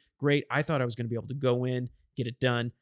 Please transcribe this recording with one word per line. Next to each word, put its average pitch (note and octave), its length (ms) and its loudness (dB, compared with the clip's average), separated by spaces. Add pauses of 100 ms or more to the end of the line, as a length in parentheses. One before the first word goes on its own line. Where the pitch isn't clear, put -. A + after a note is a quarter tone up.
(180)
Great. C#3+ 320 2
I C#3 120 0
thought D3 180 0
I B2 60 2
was A#2 80 -4
gonna A#2 160 -4
be A#2+ 60 -2
able G#2+ 120 -6
to B2+ 60 -6
go B2+ 320 2
in, B2+ 240 -2 (260)
get A#2+ 100 -2
it A#2 140 -8
done. A#2+ 420 2